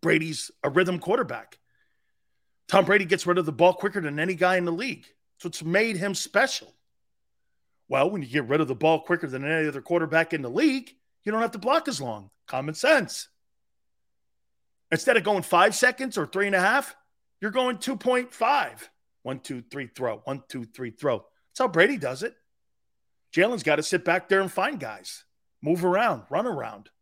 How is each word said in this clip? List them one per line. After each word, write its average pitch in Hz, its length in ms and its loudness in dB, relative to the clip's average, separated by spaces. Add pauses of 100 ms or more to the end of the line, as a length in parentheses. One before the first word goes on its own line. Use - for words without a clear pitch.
Brady's 160 500 -2 (120)
a 143 80 0
rhythm 180 300 2
quarterback. 160 580 -4 (1080)
Tom 190 160 4
Brady 196 220 2
gets 175 200 -2
rid 175 120 2
of 170 80 -2
the 156 60 -4
ball 170 200 6
quicker 202 280 -4
than 147 180 -6
any 180 160 -2
guy 180 220 2
in 180 80 -2
the 170 80 -2
league. 226 340 -8 (300)
That's - 80 -20
what's 165 200 -10
made 202 320 0
him 196 180 -4
special. - 600 -2 (1120)
Well, 135 220 2
when 202 120 -6
you 127 60 -10
get 131 180 -2
rid 143 140 2
of 147 80 0
the 131 60 -2
ball 156 260 4
quicker 170 260 -2
than 131 180 -8
any 156 220 0
other 139 140 -6
quarterback 165 540 0
in 151 80 -4
the 123 80 -6
league, 262 440 0 (300)
you 208 80 -4
don't 220 80 0
have 226 120 -2
to 226 60 -12
block 285 300 0
as 180 120 -6
long. 107 300 -8 (160)
Common 139 280 -6
sense. 254 540 2 (1600)
Instead 226 240 4
of 190 80 2
going 202 180 2
five 185 320 6
seconds 247 440 0
or 151 80 0
three 196 200 -2
and 202 80 -2
a 185 60 4
half, 226 340 2 (460)
you're 208 100 -4
going 247 280 -2
two 254 180 -4
point 247 360 -2
five. 226 580 -2 (320)
One, 131 180 -8
two, 123 300 -12
three, 139 160 -10
throw. 117 380 -6
One, 139 240 -6
two, 123 160 -10
three, 120 260 -10
throw. 123 280 -2
That's - 400 -18
how 254 100 2
Brady 190 280 4
does 135 260 -6
it. 240 120 -8 (1000)
Jalen's 202 280 2
gotta 151 200 2
sit 175 220 -2
back 180 240 0
there 196 120 4
and 190 100 -2
find 214 300 -4
guys, 110 440 -12 (380)
move 165 220 0
around, 185 460 2
run 180 160 -2
around. 113 420 -8 (120)